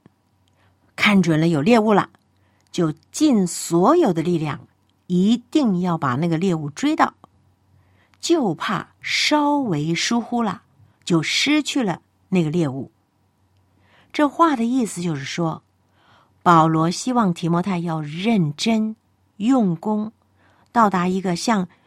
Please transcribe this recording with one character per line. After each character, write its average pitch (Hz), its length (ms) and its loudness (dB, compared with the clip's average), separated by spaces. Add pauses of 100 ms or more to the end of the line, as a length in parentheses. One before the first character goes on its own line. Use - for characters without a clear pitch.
(960)
看 202 260 2
准 160 180 2
了 165 80 2
有 156 140 0
猎 226 160 4
物 214 160 2
了， 180 160 2 (600)
就 165 220 -2 (180)
尽 240 360 2
所 180 500 2
有 285 160 4
的 160 100 -2
力 170 160 0
量， 143 220 -6 (460)
一 202 440 2
定 220 300 2
要 175 160 -2
把 135 180 -2
那 160 140 -2
个 165 80 0
猎 175 180 0
物 156 160 -6
追 294 240 -2
到， 302 200 0 (1080)
就 262 340 0
怕 - 360 -8 (100)
稍 294 560 0
微 165 380 -2
疏 233 260 -2
忽 233 220 -4
了， 202 200 -6 (420)
就 165 180 0
失 302 400 0
去 - 200 -4
了 180 200 -4 (260)
那 180 160 2
个 151 60 -4
猎 160 180 0
物。 131 240 -10 (1200)
这 294 160 2
话 320 260 2
的 226 100 -2
意 247 200 0
思 175 160 -8
就 170 160 -2
是 135 80 -8
说， 160 380 -4 (800)
保 165 260 6
罗 160 220 0
希 247 240 -6
望 214 180 2
提 165 160 -4
摩 170 140 0
太 190 160 -4
要 165 220 -6
认 165 540 -2
真 220 400 -2 (440)
用 214 360 2
功， 214 380 -4 (580)
到 202 200 4
达 180 180 0
一 190 120 -2
个 180 140 -2
像 190 340 -2 (180)